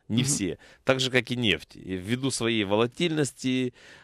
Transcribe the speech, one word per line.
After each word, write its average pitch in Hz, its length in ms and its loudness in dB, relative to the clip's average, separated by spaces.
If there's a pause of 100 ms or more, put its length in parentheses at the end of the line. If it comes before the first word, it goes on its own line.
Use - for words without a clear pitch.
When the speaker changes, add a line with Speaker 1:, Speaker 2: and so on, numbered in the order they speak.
Speaker 1:
не 117 140 2
Speaker 2:
Мгм. - 20 0
Speaker 1:
все, 113 320 -2 (260)
так 131 160 2
же, 131 120 -2
как 123 200 2
и 120 40 -2
нефть. 101 400 0
И 92 200 -8
ввиду 123 360 -2
своей 117 340 0
волатильности, 127 1080 0 (300)